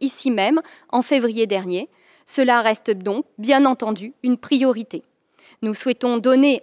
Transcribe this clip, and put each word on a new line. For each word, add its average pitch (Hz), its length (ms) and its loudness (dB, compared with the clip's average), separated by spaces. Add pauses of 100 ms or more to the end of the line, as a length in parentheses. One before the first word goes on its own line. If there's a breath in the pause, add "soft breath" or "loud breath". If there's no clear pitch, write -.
ici 269 300 -4
même, 226 300 2 (300 loud breath)
en 247 120 0
février 233 440 0
dernier. 185 420 -4 (380 soft breath)
Cela 247 340 2
reste 220 300 -2
donc, 202 340 -4 (140)
bien 269 260 2
entendu, 233 480 -2 (100)
une 247 140 0
priorité. 233 680 0 (600 soft breath)
Nous 220 100 -4
souhaitons 240 460 -2
donner 262 440 4